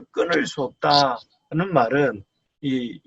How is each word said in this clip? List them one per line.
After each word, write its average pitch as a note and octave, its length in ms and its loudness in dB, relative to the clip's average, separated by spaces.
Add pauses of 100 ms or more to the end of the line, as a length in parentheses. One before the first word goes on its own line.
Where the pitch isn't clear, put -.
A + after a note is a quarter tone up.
(120)
"끊을 E3+ 360 0
수 D3 160 -6
없다"는 C#3+ 1080 0
말은 B2 500 2 (380)
이 B2 460 -4